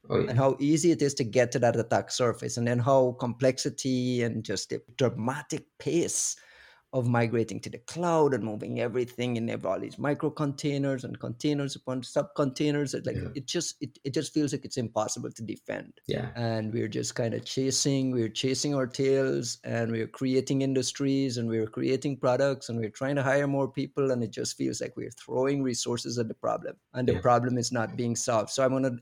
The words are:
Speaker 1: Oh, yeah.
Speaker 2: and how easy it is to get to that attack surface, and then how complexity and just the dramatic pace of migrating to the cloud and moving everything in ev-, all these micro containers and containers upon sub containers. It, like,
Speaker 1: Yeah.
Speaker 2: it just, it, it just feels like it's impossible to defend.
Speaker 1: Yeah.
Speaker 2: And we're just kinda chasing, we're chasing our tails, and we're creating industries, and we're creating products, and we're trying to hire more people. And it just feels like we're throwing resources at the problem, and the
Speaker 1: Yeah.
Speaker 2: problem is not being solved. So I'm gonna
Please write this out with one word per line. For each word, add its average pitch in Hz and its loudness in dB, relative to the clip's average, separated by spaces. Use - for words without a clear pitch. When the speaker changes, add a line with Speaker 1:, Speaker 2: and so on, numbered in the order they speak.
Speaker 1:
Oh, 101 2
yeah. - 2
Speaker 2:
and 120 0
how 135 6
easy 156 4
it 156 2
is 143 2
to - 0
get 120 4
to 135 2
that 117 4
attack 107 2
surface, 120 0
and 120 2
then 123 2
how 127 4
complexity 127 0
and 110 -2
just - -4
the - -6
dramatic 135 -2
pace - -2
of 127 0
migrating 113 2
to - -10
the - -10
cloud 160 2
and 110 0
moving 110 -4
everything 120 -2
in 117 -2
ev-, 113 -4
all 92 -2
these 110 -10
micro 143 -2
containers 139 -2
and - -10
containers 139 -2
upon 127 -6
sub 143 -2
containers. 143 0
It, - -6
like, 120 -2
Speaker 1:
Yeah. - -4
Speaker 2:
it 135 -8
just, - -4
it, 123 -10
it 139 -6
just 156 -4
feels 147 2
like 143 -4
it's - -12
impossible 113 -2
to 117 -12
defend. 104 -8
Speaker 1:
Yeah. 123 -2
Speaker 2:
And 113 -2
we're 113 0
just 117 -4
kinda 113 -2
chasing, 135 0
we're 120 0
chasing 131 0
our 131 0
tails, 135 0
and 117 0
we're 113 -2
creating 131 0
industries, 135 0
and 117 -2
we're 113 0
creating 131 -2
products, 131 2
and 117 -2
we're 110 -2
trying 139 -2
to 139 2
hire 139 4
more 139 0
people. 139 -2
And 123 0
it 113 -4
just - -6
feels 127 -2
like 123 -8
we're - -8
throwing 131 0
resources 120 -2
at 117 0
the 107 -6
problem, - -4
and 127 -2
the 123 6
Speaker 1:
Yeah. 87 0
Speaker 2:
problem 123 4
is 117 -2
not 113 -2
being 120 0
solved. 113 2
So 135 2
I'm 131 4
gonna 131 2